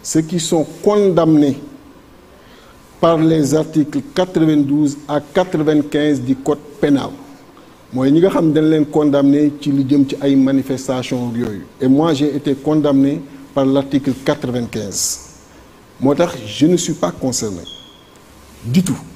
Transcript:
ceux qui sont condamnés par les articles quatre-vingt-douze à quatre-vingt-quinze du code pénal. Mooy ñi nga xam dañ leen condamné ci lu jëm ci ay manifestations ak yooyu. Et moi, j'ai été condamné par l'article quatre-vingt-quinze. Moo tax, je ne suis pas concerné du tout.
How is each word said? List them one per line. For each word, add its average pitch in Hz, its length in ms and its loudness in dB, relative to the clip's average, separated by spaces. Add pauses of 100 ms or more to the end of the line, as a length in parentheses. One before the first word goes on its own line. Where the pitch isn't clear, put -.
ceux - 220 -2
qui 165 160 -4
sont 165 260 -2 (180)
condamnés 165 760 2 (1400)
par 165 180 4
les 160 360 2
articles 151 460 0 (140)
quatre-vingt-douze 151 840 0 (120)
à 147 120 -2
quatre-vingt-quinze 151 1000 0
du 127 140 -2
code 143 240 -4 (200)
pénal. 143 300 0 (840)
Mooy 131 200 0
ñi 156 80 4
nga 190 100 4
xam 175 220 2
dañ 156 180 2
leen 156 160 2
condamné 143 760 2
ci 147 120 -4
lu 139 160 2
jëm 139 200 4
ci 143 140 -8
ay 139 140 2
manifestations 131 920 -2
ak 113 80 -6
yooyu. 107 280 -6 (160)
Et 131 80 2
moi, 151 260 4
j'ai 139 200 0
été 147 200 -2
condamné 143 680 2 (340)
par 139 120 0
l'article 139 460 0 (120)
quatre-vingt-quinze. 120 920 -4 (840)
Moo 139 140 2
tax, 170 220 0 (100)
je 117 200 0
ne 175 100 4
suis 165 180 -2
pas - 160 -4
concerné 113 500 -6 (1040)
du 135 180 0
tout. - 160 -4 (180)